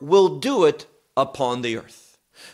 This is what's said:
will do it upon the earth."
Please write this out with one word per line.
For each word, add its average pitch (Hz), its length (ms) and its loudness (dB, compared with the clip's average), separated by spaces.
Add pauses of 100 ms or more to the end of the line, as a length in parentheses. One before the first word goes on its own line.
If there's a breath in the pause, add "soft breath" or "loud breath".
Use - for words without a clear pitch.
will 165 380 2
do 233 260 0
it 147 220 0 (280)
upon 127 460 -2
the 117 160 -6
earth." - 400 -20 (380 loud breath)